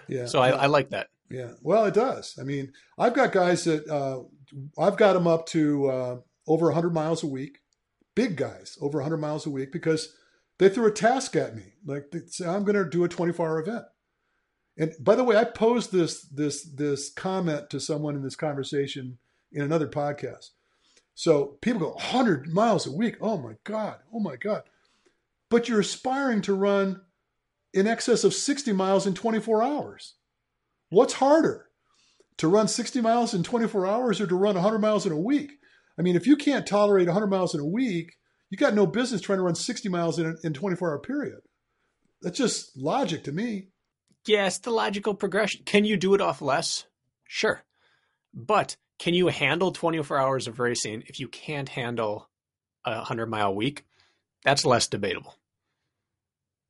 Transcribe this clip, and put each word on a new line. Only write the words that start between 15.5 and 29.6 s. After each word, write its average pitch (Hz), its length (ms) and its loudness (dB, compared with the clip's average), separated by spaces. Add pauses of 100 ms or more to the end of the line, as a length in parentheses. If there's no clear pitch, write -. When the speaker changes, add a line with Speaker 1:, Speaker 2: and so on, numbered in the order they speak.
Speaker 1:
this, 175 300 0
this, 143 420 -6
this 143 460 -4
comment 185 640 -4
to 139 80 -6
someone 147 360 -4
in 143 60 -4
this 135 140 -8
conversation 139 800 -4 (340)
in 147 120 -4
another 151 240 0
podcast. 143 640 -6 (640)
So 143 460 2
people 226 180 0
go, 147 140 -2
"A - 60 -14
hundred 175 540 2
miles 202 320 4
a 131 60 -6
week? 202 280 0
Oh 214 180 -2
my 113 260 -10
God. 208 340 -6 (160)
Oh 226 60 -6
my 165 160 -4
God." 202 260 -4 (880)
But 233 220 2
you're 220 100 4
aspiring 254 640 0
to 196 140 0
run 196 460 0 (720)
in 190 160 4
excess 233 360 2
of 190 100 6
sixty 277 400 -2
miles 190 320 2
in 196 80 0
twenty-four 220 500 0